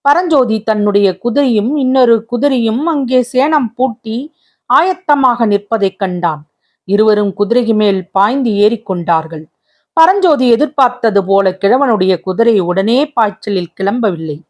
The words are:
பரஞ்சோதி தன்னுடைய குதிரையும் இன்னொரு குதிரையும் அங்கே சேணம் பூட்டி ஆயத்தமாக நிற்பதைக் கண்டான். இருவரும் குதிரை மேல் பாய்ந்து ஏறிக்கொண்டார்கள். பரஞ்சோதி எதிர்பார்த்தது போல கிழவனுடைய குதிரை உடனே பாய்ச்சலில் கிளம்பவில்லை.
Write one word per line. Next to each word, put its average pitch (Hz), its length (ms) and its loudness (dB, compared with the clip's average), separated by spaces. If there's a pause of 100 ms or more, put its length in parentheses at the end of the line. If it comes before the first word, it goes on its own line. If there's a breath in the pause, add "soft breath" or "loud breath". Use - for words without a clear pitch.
பரஞ்சோதி 285 600 0
தன்னுடைய 202 560 0
குதிரையும் 240 580 0
இன்னொரு 254 500 0
குதிரையும் 240 580 -2
அங்கே 262 480 0
சேணம் 269 420 0
பூட்டி 247 580 -6 (340)
ஆயத்தமாக 269 800 0
நிற்பதைக் 202 520 -2
கண்டான். 170 480 -4 (380)
இருவரும் 208 500 2
குதிரை 220 400 0
மேல் 196 360 0
பாய்ந்து 233 400 0
ஏறிக்கொண்டார்கள். 170 960 -2 (480)
பரஞ்சோதி 330 560 2
எதிர்பார்த்தது 226 760 0
போல 196 400 0
கிழவனுடைய 202 560 2
குதிரை 214 380 0
உடனே 196 480 0
பாய்ச்சலில் 208 680 -4
கிளம்பவில்லை. 190 760 -4